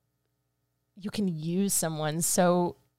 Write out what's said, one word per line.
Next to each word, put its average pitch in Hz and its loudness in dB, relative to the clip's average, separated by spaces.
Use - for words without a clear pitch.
you 196 -10
can 208 -2
use 175 -2
someone 156 -2
so 175 2